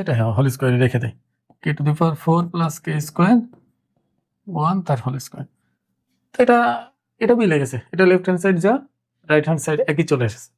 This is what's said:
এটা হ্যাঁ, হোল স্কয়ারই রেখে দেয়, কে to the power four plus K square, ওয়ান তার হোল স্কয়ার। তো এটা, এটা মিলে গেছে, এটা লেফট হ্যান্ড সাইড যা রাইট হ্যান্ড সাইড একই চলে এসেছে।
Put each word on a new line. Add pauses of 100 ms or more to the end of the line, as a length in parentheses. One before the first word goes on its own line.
এটা
হ্যাঁ,
হোল
স্কয়ারই
রেখে
দেয়, (480)
কে
to
the
power (100)
four (100)
plus (100)
K (220)
square, (1040)
ওয়ান (100)
তার
হোল (120)
স্কয়ার। (840)
তো
এটা, (640)
এটা
মিলে
গেছে, (140)
এটা
লেফট
হ্যান্ড
সাইড
যা (580)
রাইট
হ্যান্ড
সাইড (120)
একই
চলে
এসেছে।